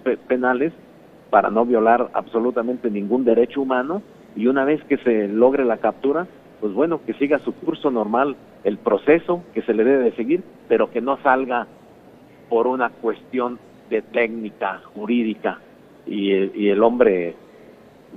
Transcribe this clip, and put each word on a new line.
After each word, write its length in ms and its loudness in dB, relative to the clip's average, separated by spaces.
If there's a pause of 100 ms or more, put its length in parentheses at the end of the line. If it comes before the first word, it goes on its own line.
Pe-, 140 -2
Penales, 560 -2 (560)
para 220 4
no 160 2
violar 480 4
absolutamente 760 -2
ningún 360 -2
derecho 360 2
humano, 400 -2 (360)
y 100 0
una 180 2
vez 200 0
que 140 -2
se 300 0
logre 360 2
la 140 0
captura, 500 -2 (320)
pues 120 -6
bueno, 320 -2
que 100 -6
siga 260 0
su 120 -8
curso 380 -4
normal 460 0 (280)
el 140 -2
proceso 640 0 (120)
que 80 -4
se 120 0
le 100 2
debe 200 2
de 120 -2
seguir, 260 -2 (260)
pero 220 2
que 100 -6
no 220 -4
salga 440 0 (840)
por 180 2
una 240 -2
cuestión 680 -6 (320)
de 120 -2
técnica 800 -4 (140)
jurídica 640 -4 (460)
y 260 -2
el, 220 0
y 140 0
el 140 2
hombre 520 2 (840)